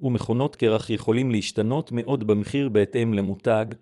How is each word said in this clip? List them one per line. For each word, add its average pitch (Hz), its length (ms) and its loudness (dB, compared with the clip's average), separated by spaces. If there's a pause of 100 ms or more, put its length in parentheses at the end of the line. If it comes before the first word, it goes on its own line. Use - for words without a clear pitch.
ומכונות 123 540 -2
קרח 110 340 0
יכולים 135 400 0
להשתנות 113 640 -2
מאוד 120 340 -2
במחיר 110 420 0
בהתאם 110 460 2
למותג, 104 520 0 (160)